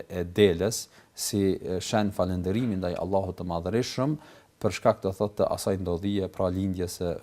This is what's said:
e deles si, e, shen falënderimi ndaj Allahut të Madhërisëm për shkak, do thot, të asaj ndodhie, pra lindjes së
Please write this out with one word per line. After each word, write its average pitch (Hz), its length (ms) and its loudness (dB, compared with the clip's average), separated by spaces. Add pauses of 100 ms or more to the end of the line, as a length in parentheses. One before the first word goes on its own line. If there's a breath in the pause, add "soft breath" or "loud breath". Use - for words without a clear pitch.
(220)
e - 20 -2
deles 95 600 4 (280 loud breath)
si, - 300 0 (100)
e, 92 300 -4
shen 107 320 2
falënderimi 92 640 0
ndaj 90 240 -2
Allahut 95 340 0
të 90 140 -8
Madhërisëm 120 680 -2 (440 loud breath)
për 101 160 0
shkak, - 260 2
do 95 100 0
thot, 104 240 -2
të 95 160 4
asaj 98 280 -2
ndodhie, 92 520 0
pra 95 200 0
lindjes 92 480 -4
së 85 220 -2